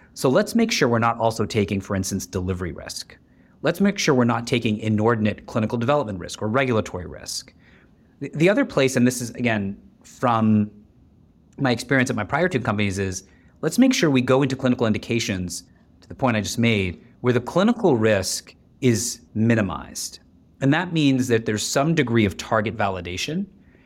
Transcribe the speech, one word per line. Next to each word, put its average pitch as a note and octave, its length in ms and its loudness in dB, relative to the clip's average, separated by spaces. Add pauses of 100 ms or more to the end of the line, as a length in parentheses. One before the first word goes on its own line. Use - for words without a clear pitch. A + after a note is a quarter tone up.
(140)
So - 120 -2
let's G3 280 2
make A3+ 160 2
sure C3 180 2
we're A#2 200 2
not A#2 100 -2
also A2+ 260 0
taking, G2+ 340 0
for G2 160 -6
instance, F#2+ 300 -4
delivery F#2 480 -6
risk. - 440 -14 (440)
Let's E3 180 -2
make G3 200 2
sure D#3 140 2
we're A#2+ 220 4
not A#2+ 120 -4
taking A#2 320 0
inordinate G#2+ 680 0
clinical A2 320 -2
development A#2 420 0
risk - 220 -12
or G#2+ 60 -4
regulatory A2 580 0
risk. - 480 -12 (680)
The, C#3 140 -8
the E3 160 4
other A#3+ 160 2
place, C3+ 320 0
and A#2+ 80 4
this B2 160 0
is, A#2+ 100 -8
again, G#2 460 -2 (260)
from A2 680 2 (840)
my C3+ 140 0
experience B2+ 380 0
at A#2+ 60 -2
my G#2+ 80 -2
prior E3 260 0
two C3 100 -2
companies, G2+ 400 -2
is F#2+ 240 -4 (380)
let's - 160 -2
make C4 160 6
sure E3 160 2
we C3 120 4
go C3 200 4
into C3+ 140 0
clinical B2 320 0
indications, G#2 760 -4 (380)
to - 80 -20
the F#2 60 -14
point B2 200 0
I G#2 60 0
just G2 180 -6
made, G#2 460 0 (160)
where B2 120 2
the A#2 80 2
clinical G3 540 2
risk G#2+ 600 0 (260)
is A2+ 400 0 (140)
minimized. G#2+ 840 -2 (420)
And C3+ 120 2
that F3+ 180 -2
means C3+ 360 2
that A2+ 180 2
there's G#2+ 200 -2
some D3+ 280 0
degree A#2 320 2
of F#2+ 120 0
target A2 380 -2
validation. G2+ 720 -4 (400)